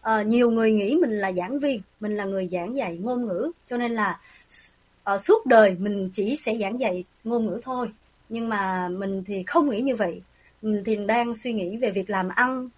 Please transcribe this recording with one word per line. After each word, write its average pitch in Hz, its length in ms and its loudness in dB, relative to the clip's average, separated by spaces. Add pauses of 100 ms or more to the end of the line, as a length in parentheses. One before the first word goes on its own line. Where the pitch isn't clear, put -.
ờ, 220 220 0
nhiều 233 280 4
người 226 220 4
nghĩ 214 280 2
mình 285 100 2
là 202 220 -2
giảng 185 260 -2
viên, 269 220 0 (200)
mình 208 160 -2
là 208 80 -4
người 190 280 -2
giảng 180 240 -4
dạy 185 260 -4
ngôn 240 240 -2
ngữ, 220 260 -2 (180)
cho 240 60 -4
nên 233 180 -2
là 202 260 -2 (300)
s-, - 220 -8 (320)
ờ, 196 140 0
suốt 427 280 4
đời 220 320 8
mình 196 340 -2
chỉ 214 240 -2
sẽ 226 240 -2
giảng 214 200 -4
dạy 185 240 -2 (200)
ngôn 226 220 0
ngữ 202 180 -4
thôi. 247 240 -4 (400)
Nhưng 226 200 -6
mà 190 400 -2
mình 190 380 -4
thì 196 200 -6
không 294 240 4
nghĩ 214 100 -2
như 262 160 0
vậy. 180 260 -2 (400)
Mình 214 220 0
thì 220 120 0
đang 233 380 0
suy 233 180 -6
nghĩ 196 240 -2
về 240 140 0
việc 185 200 -4
làm 190 180 0
ăn 254 500 0